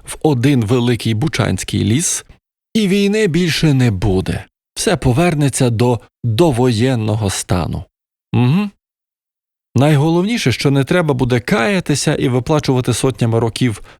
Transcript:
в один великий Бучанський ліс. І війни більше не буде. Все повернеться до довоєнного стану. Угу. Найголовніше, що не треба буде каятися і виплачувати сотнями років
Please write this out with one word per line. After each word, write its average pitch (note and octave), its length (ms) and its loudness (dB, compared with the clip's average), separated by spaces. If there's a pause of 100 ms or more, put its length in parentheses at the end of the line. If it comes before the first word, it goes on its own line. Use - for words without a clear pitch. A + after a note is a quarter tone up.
в - 180 -12
один C3 420 2
великий A#2+ 480 0
Бучанський G2+ 720 -2
ліс. A#2 420 -2 (480)
І A3 140 0
війни G3+ 400 2
більше D#3+ 460 2
не B2+ 180 2
буде. F#2 540 -2 (300)
Все F3+ 220 0
повернеться C#3+ 720 0
до A#2 300 0 (240)
довоєнного A2+ 1040 0
стану. E2+ 540 -4 (500)
Угу. C#3 360 2 (1040)
Найголовніше, D#3+ 760 2
що C#3 200 -2
не C#3 120 2
треба E3 300 0
буде B2 260 0
каятися F#3+ 760 -2
і C#3+ 140 -2
виплачувати B2+ 640 0
сотнями A#2 460 0
років A#2 420 -2 (180)